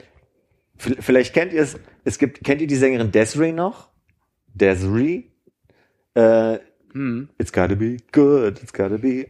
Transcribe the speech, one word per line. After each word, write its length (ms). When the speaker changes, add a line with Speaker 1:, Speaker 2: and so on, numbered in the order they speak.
Speaker 1:
v-, 220
vielleicht 340
kennt 200
ihr 100
es, 160
es 140
gibt, 260
kennt 160
ihr 60
die 80
Sängerin 380
Desiree 400
noch? 360
Desiree? 720
Äh, 440
Speaker 2:
Hm. 360
Speaker 1:
It's 140
gotta 220
be 220
good, 500
it's 100
gotta 260
be, 320